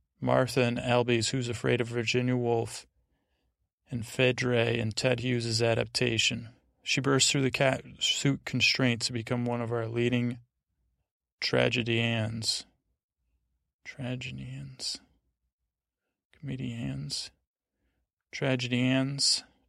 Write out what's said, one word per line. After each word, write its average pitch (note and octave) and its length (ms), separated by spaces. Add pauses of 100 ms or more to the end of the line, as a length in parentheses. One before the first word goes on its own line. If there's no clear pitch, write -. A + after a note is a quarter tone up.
(200)
Martha B2+ 420
and A#2+ 160
Alby's A#2+ 520
Who's B2 180
Afraid A#2+ 320
of A#2 80
Virginia B2 480
Woolf, A#2 500 (1040)
and A#2 160
Phaedra B2 600
in A#2 260
Ted B2 280
Hughes's A#2 420
adaptation. A#2 880 (320)
She - 180
burst C3+ 300
through C#3+ 120
the B2+ 80
cat C3 320 (160)
suit - 460
constraints A#2+ 600
to C3 60
become A#2+ 340
one A#2+ 160
of A#2 100
our A#2 140
leading A#2+ 520 (1000)
tragedians. A#2 1200 (1200)
Tragedians. C3 1120 (1400)
Comedians. C3+ 920 (1000)
Tragedians. C3 1120 (260)